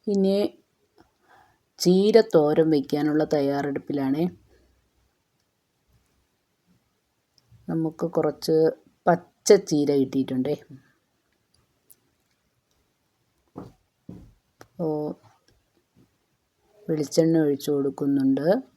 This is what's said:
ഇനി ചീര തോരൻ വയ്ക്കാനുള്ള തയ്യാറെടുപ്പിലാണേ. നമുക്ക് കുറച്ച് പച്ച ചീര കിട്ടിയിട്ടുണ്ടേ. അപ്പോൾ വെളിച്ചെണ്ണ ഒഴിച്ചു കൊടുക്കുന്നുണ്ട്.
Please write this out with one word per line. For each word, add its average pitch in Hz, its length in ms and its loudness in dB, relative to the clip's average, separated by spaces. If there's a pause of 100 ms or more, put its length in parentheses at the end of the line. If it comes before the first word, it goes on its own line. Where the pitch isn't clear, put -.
ഇനി 202 460 0 (1200)
ചീര 202 440 4 (120)
തോരൻ 156 360 4
വയ്ക്കാനുള്ള 151 640 0
തയ്യാറെടുപ്പിലാണേ. 139 920 -2 (3500)
നമുക്ക് 165 380 -6
കുറച്ച് 160 640 0 (360)
പച്ച - 460 0
ചീര 151 400 2
കിട്ടിയിട്ടുണ്ടേ. 135 600 -2 (4000)
അപ്പോൾ 156 540 -8 (1700)
വെളിച്ചെണ്ണ 160 500 0
ഒഴിച്ചു 143 320 0
കൊടുക്കുന്നുണ്ട്. 139 840 0 (200)